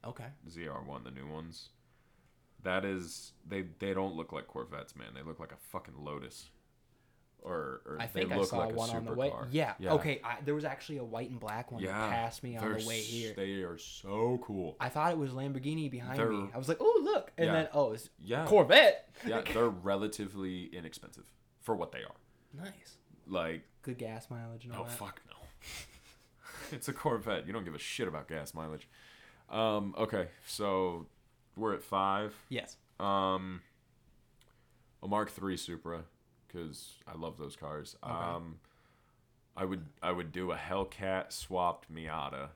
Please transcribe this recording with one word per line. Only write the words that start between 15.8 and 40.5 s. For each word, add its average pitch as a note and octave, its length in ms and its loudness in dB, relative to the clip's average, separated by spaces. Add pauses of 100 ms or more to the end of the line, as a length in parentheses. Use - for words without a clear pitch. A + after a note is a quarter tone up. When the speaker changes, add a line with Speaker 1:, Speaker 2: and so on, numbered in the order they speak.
Speaker 1:
behind A#2+ 300 -4
Speaker 2:
They're A2+ 100 6
Speaker 1:
me. G2+ 240 0
I B2 40 -2
was C3 100 -2
like, E3 100 4
"Oh, A4 240 8
look." G4+ 340 2
And E3 120 6
Speaker 2:
Yeah. D#3 40 6
Speaker 1:
then, D#3+ 200 4
oh, C3+ 220 6
it's - 140 -8 (120)
Speaker 2:
Yeah. A#2+ 260 0
Speaker 1:
Corvette. G3+ 680 10 (140)
Speaker 2:
Yeah, A2 140 2
Speaker 1:
<laughs> - 120 -4
Speaker 2:
they're A#2 160 6
relatively G2 1000 0
inexpensive - 580 -12 (380)
for A2+ 120 2
what E2+ 160 -2
they A#1+ 140 -8
are. - 100 -12 (380)
Speaker 1:
Nice. F#3 460 -14 (280)
Speaker 2:
Like E2 380 -2 (180)
Speaker 1:
Good B2 160 -6
gas A2+ 320 -8
mileage A#2 340 -10
and A#2+ 120 -12
all - 60 -6
Speaker 2:
Oh, A#2 40 -6
Speaker 1:
that. A#2+ 100 -6
Speaker 2:
fuck G#2 320 -10
no. - 60 -16 (280)
<laughs> - 1080 -14
It's C#3+ 180 -6
a C#3+ 40 -4
Corvette. G#2+ 560 0
You F#2+ 40 -4
don't G#2+ 120 -4
give D#2+ 100 -6
a D2 60 -8
shit - 260 -2
about D2+ 220 -6
gas D2+ 260 -6
mileage. D#2 340 -8 (640)
Um, G#2 480 2
okay, G2 300 0 (180)
so F#2+ 640 0 (480)
we're G#2+ 180 0
at - 80 -4
five. G2 520 2 (160)
Speaker 1:
Yes. - 260 -6 (240)
Speaker 2:
Um, F#2+ 640 2 (1400)
a G2+ 60 -6
Mark G#2 220 4
three F#2+ 280 -2
Supra, E2 460 -6 (440)
'cause E2 460 -10 (120)
I E2+ 80 -12
love D#2+ 220 -6
those D2 200 -10
cars. D2+ 460 -8
Speaker 1:
Okay. - 80 -6
Speaker 2:
Um, E2+ 480 -4 (960)
I F#2+ 120 -2
would, F2+ 200 -2 (160)
I F2 100 2
would E2+ 200 -2
do F2+ 200 -2